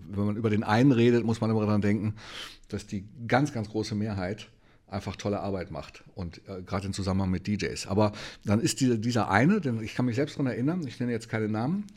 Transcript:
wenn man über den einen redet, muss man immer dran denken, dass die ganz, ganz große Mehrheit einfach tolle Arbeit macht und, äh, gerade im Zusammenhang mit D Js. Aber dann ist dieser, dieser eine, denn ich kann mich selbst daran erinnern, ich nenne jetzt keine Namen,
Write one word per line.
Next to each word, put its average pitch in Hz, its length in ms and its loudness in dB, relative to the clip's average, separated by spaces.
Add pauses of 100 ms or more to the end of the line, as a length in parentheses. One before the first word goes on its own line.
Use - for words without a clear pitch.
wenn 98 200 -2
man 104 100 0
über 113 140 0
den 104 140 2
einen 123 280 6
redet, 120 320 6
muss 113 160 0
man 110 80 2
immer 110 160 2
dran 104 160 2
denken, 104 360 0 (520)
dass - 180 -8
die 98 180 -8 (220)
ganz, 131 280 2
ganz 107 160 -6
große 107 240 -2
Mehrheit 104 540 -4 (420)
einfach 95 260 -6
tolle 101 240 -4
Arbeit 92 300 -6
macht 71 320 -12 (120)
und, 85 340 -10
äh, 92 140 -10
gerade 95 240 -4
im 98 80 -6
Zusammenhang 95 360 0
mit 90 160 -2
D 104 100 0
Js. - 300 -6
Aber 101 260 2 (340)
dann 104 120 4
ist - 220 0
dieser, 123 160 4
dieser 110 340 0
eine, 143 300 6
denn 120 220 -2
ich 110 120 -8
kann 127 120 0
mich 117 100 -2
selbst 151 200 -2
daran 143 100 0
erinnern, 135 400 -2
ich 117 120 -10
nenne 123 140 -2
jetzt 113 160 -4
keine 110 180 0
Namen, 123 400 -2 (100)